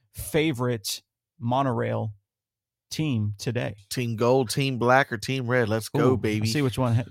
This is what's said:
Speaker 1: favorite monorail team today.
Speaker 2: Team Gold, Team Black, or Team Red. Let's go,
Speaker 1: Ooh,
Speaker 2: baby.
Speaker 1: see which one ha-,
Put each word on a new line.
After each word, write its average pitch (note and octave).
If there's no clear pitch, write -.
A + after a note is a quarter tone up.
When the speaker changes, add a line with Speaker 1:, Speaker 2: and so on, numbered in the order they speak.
Speaker 1:
favorite B2
monorail A#2
team A2+
today. A#2+
Speaker 2:
Team A#2
Gold, A#2+
Team C3+
Black, B2
or A#2+
Team C3
Red. A#2+
Let's A2
go, B2+
Speaker 1:
Ooh, B2+
Speaker 2:
baby. G#2+
Speaker 1:
see C3
which C3
one A#2+
ha-, B2+